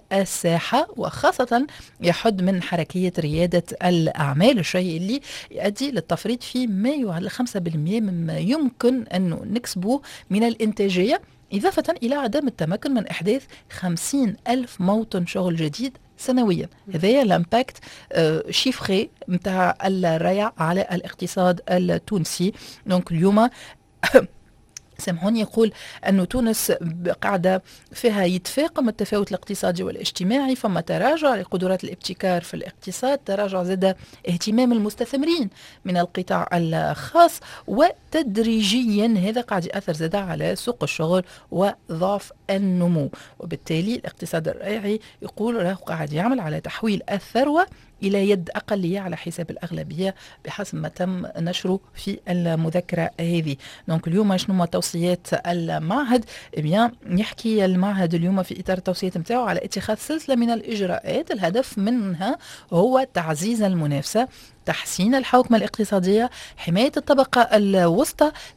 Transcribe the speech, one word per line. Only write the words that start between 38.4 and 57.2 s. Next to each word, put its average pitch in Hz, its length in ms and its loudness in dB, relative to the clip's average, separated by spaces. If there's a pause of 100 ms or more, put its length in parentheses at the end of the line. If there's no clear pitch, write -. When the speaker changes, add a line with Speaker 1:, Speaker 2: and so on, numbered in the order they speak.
Speaker 1:
هذا 214 220 0
قاعد 196 240 -2
يأثر 190 280 -4
زاد 160 240 -4
على 175 400 -2
سوق - 260 -4
الشغل 175 420 0 (260)
وضعف 190 840 -2 (180)
النمو، 180 600 0 (280)
وبالتالي 170 560 -4
الاقتصاد - 540 -6
الريعي 208 520 -4 (220)
يقول 220 340 -4
راهو 185 300 -4
قاعد 156 260 -6
يعمل 226 280 0
على 160 200 -4
تحويل 208 420 -2 (100)
الثروة 285 540 2 (360)
إلى 196 280 2
يد 180 240 0
أقلية 196 460 -2
على 180 160 -8
حساب 165 340 -10
الأغلبية 165 640 -6 (300)
بحسب 175 340 -8
ما 156 100 -6
تم 180 380 -4 (120)
نشره 180 420 -2 (140)
في - 240 -6 (100)
المذكرة 170 840 0 (100)
هذه. 165 360 0 (320)
دونك 165 200 -2
اليوم 196 280 2
شنو 190 180 -2
هما 175 120 2
توصيات 175 600 -2 (200)
المعهد؟ 175 800 0 (320)
إيه 151 60 -2
بيان، 208 300 2 (140)
يحكي 214 580 0